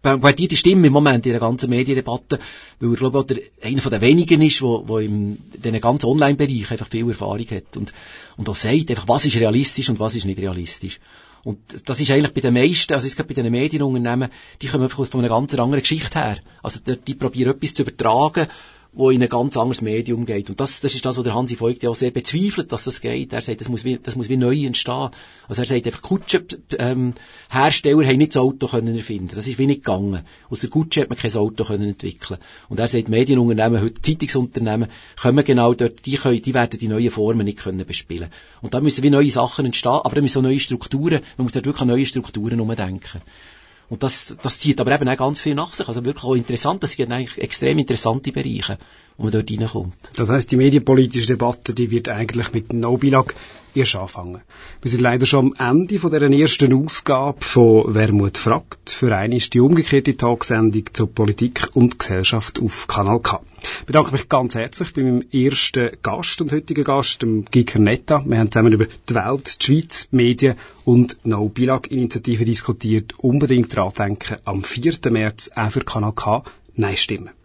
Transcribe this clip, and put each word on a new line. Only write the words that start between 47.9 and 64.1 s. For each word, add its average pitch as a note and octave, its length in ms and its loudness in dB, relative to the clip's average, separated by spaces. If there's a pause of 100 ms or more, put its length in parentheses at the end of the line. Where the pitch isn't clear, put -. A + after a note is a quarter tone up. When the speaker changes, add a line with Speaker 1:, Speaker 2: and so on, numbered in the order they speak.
Speaker 1:
Bereiche, - 480 -6 (380)
wo A2+ 80 -6
man A2 80 0
dort A2 180 -2
reinkommt. G#2+ 460 -6 (180)
Speaker 2:
Das A#2 140 -2
heisst, B2+ 240 0
die C3 40 2
medienpolitische C3 680 4
Debatte, B2 480 -2
die A#2 160 -2
wird A2+ 180 -2
eigentlich A2 440 -4
mit A2 200 -4
No A#2 260 0
Bilag C3+ 360 2 (380)
erst C3 220 0
anfangen. F#2 480 -10 (400)
Wir B2+ 80 -4
sind A#2+ 100 0
leider B2 260 4
schon C3+ 320 4
am B2+ 180 2
Ende F#3 240 0
von E3+ 100 0
dieser C#3+ 200 4
ersten C#3+ 420 4
Ausgabe C#3 720 0
von A2+ 500 6
Wermut G#2 420 2
fragt. - 540 -4
Für A#2 260 0
einen G#2+ 180 -2
ist A#2+ 200 -2
die A#2+ 60 6
umgekehrte C#3 560 4
Talksendung A2 760 2
zur A2 200 -2
Politik A2+ 640 -2
und B2 260 4
Gesellschaft F#2+ 600 -2
auf - 280 -4
Kanal G#2 320 0
K. - 200 -2 (220)
Ich - 240 -12
bedanke C#3+ 240 2